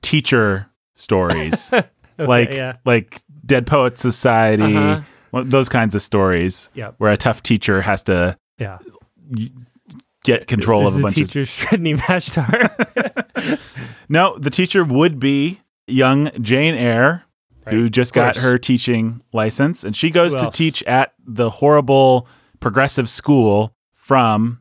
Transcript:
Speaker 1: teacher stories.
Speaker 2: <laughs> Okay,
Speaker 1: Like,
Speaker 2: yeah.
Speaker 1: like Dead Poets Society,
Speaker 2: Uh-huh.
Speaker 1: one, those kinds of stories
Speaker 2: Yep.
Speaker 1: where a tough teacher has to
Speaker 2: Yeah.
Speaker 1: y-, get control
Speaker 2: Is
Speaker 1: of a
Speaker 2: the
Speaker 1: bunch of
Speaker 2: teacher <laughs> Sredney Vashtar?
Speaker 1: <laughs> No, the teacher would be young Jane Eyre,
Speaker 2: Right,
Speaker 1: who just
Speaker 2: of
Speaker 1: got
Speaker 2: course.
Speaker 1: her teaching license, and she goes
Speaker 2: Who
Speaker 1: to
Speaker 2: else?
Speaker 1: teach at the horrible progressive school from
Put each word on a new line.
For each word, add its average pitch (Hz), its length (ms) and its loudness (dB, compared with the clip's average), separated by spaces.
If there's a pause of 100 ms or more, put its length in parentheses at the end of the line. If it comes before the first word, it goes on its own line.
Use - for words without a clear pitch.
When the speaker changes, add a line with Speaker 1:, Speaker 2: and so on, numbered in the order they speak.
Speaker 1:
teacher 107 680 0 (240)
stories. 82 840 -2
Speaker 2:
<laughs> - 40 0 (380)
Okay, 151 60 -4
Speaker 1:
Like, 120 260 2
Speaker 2:
yeah. 131 320 -8
Speaker 1:
like 117 360 -2 (260)
Dead 127 180 2
Poets 123 380 0
Society, 110 760 2
Speaker 2:
Uh-huh. 151 260 0 (280)
Speaker 1:
one, 127 180 -6
those 131 200 2
kinds 113 260 0
of 104 80 -2
stories 92 720 0
Speaker 2:
Yep. 107 240 -14
Speaker 1:
where 107 140 2
a - 40 2
tough - 280 -2
teacher 101 360 0
has 95 220 -2
to 90 340 0 (220)
Speaker 2:
Yeah. 98 200 -10 (520)
Speaker 1:
y-, 117 200 -8 (760)
get 117 240 0
control 104 340 2
Speaker 2:
Is 104 60 2
Speaker 1:
of 101 60 -2
a - 20 0
Speaker 2:
the 139 80 0
Speaker 1:
bunch 98 160 -2
of 95 80 -2
Speaker 2:
teacher 143 140 -6
<laughs> - 20 -2
Sredney 165 520 -2
Vashtar? 220 1600 -4 (380)
Speaker 1:
<laughs> - 120 -20
No, 170 280 0
the 143 140 -4
teacher 185 320 0
would 147 380 2
be 139 400 -2 (260)
young 131 460 2 (100)
Jane 135 320 0
Eyre, 123 480 0 (420)
Speaker 2:
Right, 110 80 -6
Speaker 1:
who 113 160 2
just 123 220 0
Speaker 2:
of - 60 -20
Speaker 1:
got 123 180 2
Speaker 2:
course. 117 100 -6
Speaker 1:
her 127 140 4
teaching 120 640 -2 (100)
license, 117 520 -2
and 107 120 -6
she 170 140 0
goes 170 220 2
Speaker 2:
Who 135 80 -4
Speaker 1:
to 123 60 0
Speaker 2:
else? 110 100 -8
Speaker 1:
teach 160 280 -2
at - 300 0 (100)
the 117 260 -2
horrible 135 760 4 (320)
progressive 131 500 -2
school 110 680 2 (180)
from 117 680 0